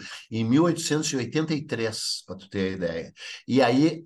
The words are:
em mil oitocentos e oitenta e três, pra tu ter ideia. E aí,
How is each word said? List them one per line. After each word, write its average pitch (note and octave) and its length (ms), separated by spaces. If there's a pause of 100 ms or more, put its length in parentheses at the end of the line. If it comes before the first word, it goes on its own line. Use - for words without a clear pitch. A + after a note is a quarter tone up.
(320)
em A2+ 120
mil B2+ 200
oitocentos D#3 500
e - 20
oitenta D3 380
e D3 100
três, - 600
pra - 100
tu - 140
ter F#2+ 220
ideia. E2+ 420 (340)
E B2 140
aí, C#3 440